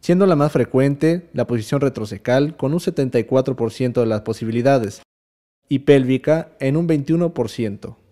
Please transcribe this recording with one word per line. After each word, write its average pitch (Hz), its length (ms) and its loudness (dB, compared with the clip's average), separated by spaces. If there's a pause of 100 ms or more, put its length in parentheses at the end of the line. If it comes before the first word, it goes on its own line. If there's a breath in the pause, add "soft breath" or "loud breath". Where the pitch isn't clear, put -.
siendo 180 260 2
la 180 80 4
más 147 160 2
frecuente 143 840 0
la 123 120 -2
posición 123 340 -2
retrocecal 127 760 -2
con 135 180 -2
un 175 60 -2
setenta 131 400 -2
y 110 40 -2
cuatro 131 300 0
por 117 160 -4
ciento 123 300 -2
de 117 60 2
las 107 160 -2
posibilidades, 117 800 -2 (680)
y 135 120 -2
pélvica 139 800 2
en 139 180 -2
un 170 120 0
veintiuno 165 440 0
por 120 160 -4
ciento. 104 480 -8 (160)